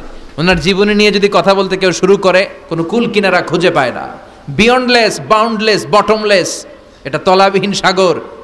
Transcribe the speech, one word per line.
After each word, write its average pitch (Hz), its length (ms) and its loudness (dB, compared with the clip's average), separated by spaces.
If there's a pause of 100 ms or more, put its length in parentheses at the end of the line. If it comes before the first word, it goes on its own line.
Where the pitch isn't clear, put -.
(380)
ওনার 175 220 2
জীবনী 196 340 0
নিয়ে 208 160 4
যদি 202 220 0
কথা 185 220 2
বলতে 190 220 -2
কেউ 180 160 0
শুরু 185 240 2
করে, 180 320 2 (200)
কোনো 165 160 -4
কুল 220 260 -2
কিনারা 185 320 0
খুঁজে 170 280 0
পায় 139 220 -2
না। 65 160 -10 (400)
Beyondless, 226 800 2
boundless, 214 600 0
bottomless, 208 760 0 (380)
এটা 143 140 -6
তলাবিহীন 190 540 2
সাগর। 180 480 0 (240)